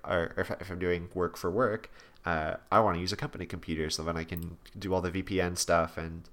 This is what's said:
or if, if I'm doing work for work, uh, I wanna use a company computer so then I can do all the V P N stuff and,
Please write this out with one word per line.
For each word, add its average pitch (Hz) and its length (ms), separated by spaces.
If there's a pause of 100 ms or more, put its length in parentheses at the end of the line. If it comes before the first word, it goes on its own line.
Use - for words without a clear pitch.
or 87 320
if, 95 140 (100)
if 95 100
I'm 90 80
doing 87 340
work 87 240
for 90 140
work, 110 400 (340)
uh, 80 300 (160)
I 101 80
wanna 95 200
use 92 140
a 104 40
company 90 300
computer 78 440
so 78 140
then 82 120
I 82 60
can 85 360 (200)
do 95 160
all 92 60
the 87 100
V 92 140
P 92 160
N 90 160
stuff 85 400
and, 82 360